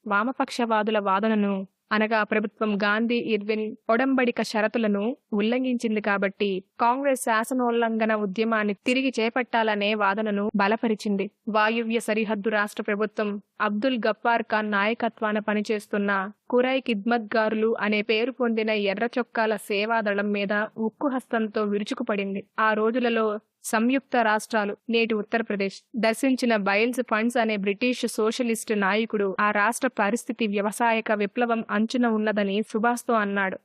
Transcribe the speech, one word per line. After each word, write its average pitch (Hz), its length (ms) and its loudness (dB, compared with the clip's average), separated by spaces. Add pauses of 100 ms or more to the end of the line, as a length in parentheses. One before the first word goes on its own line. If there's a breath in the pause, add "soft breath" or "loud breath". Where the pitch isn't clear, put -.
వామపక్షవాదుల 220 920 0
వాదనను, 202 680 0 (260)
అనగా 214 300 2
ప్రభుత్వం 214 540 -2
గాంధీ 214 380 0
ఇర్విన్ 214 640 -2 (140)
ఒడంబడిక 254 520 2
షరతులను 214 760 0 (160)
ఉల్లంఘించింది 233 680 0
కాబట్టి 202 640 -2 (180)
కాంగ్రెస్ 262 400 2
శాసనోల్లంఘన 233 920 0
ఉద్యమాన్ని 214 600 0
తిరిగి 254 460 0
చేపట్టాలనే 220 760 0
వాదనను 208 600 0
బలపరిచింది. 208 760 0 (180)
వాయువ్య 220 520 0
సరిహద్దు 214 480 -2
రాష్ట్ర 214 340 -2
ప్రభుత్వం 208 600 -2 (180)
అబ్దుల్ 214 380 0 (100)
గఫార్ 226 340 0
ఖాన్ 214 280 -2
నాయకత్వాన 214 680 0
పనిచేస్తున్న 208 920 -2 (200)
కురై 254 300 2
ఖిద్మత్గారులు 220 1000 0
అనే 208 220 0
పేరు 226 300 0
పొందిన 220 380 0
ఎర్ర 202 380 0 (100)
చొక్కాల 220 380 0
సేవాదళం 208 760 -2
మీద 202 200 -2 (260)
ఉక్కు 220 300 -2
హస్తంతో 226 540 -2
విరుచుకుపడింది. 202 840 -4 (160)
ఆ 220 120 4
రోజులలో 220 680 0 (280)
సంయుక్త 247 500 0
రాష్ట్రాలు, 214 600 0 (140)
నేటి 226 240 2
ఉత్తరప్రదేశ్, 208 680 -2 (140)
దర్శించిన 233 600 2
బైల్స్ 208 440 2 (100)
ఫండ్స్ 226 260 0
అనే 220 200 2
బ్రిటిష్ 208 500 0
సోషలిస్ట్ 220 720 0
నాయకుడు 202 600 0
ఆ - 100 4
రాష్ట్ర 208 380 0 (100)
పరిస్థితి 226 480 -2
వ్యవసాయక 220 680 0
విప్లవం 226 580 -2
అంచున 226 360 0
ఉన్నదని 214 560 0
సుభాష్తో 233 520 -2
అన్నాడు. 202 500 -2